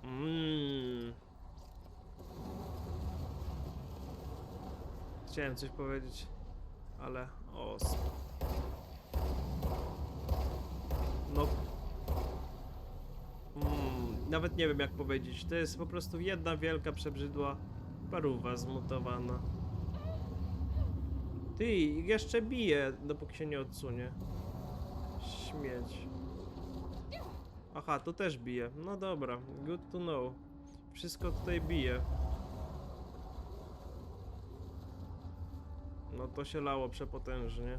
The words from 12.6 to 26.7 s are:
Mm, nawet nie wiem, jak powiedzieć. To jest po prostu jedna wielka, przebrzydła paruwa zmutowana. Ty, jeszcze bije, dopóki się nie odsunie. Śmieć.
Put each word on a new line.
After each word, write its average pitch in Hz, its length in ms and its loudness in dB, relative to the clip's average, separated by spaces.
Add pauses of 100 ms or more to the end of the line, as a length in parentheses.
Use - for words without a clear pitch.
Mm, 135 760 4
nawet 165 280 4
nie 165 100 8
wiem, 147 120 6
jak 139 120 4
powiedzieć. 131 540 2
To 170 100 2
jest 160 220 2
po 170 80 0
prostu 170 340 -2
jedna 170 380 2
wielka, 156 340 4
przebrzydła 139 640 0 (560)
paruwa 151 460 4
zmutowana. 123 800 2 (2250)
Ty, 220 80 4 (200)
jeszcze 202 560 4
bije, 175 520 6 (100)
dopóki 143 340 -4
się 156 80 0
nie 147 160 2
odsunie. 123 500 -2 (1080)
Śmieć. 127 880 -2 (1700)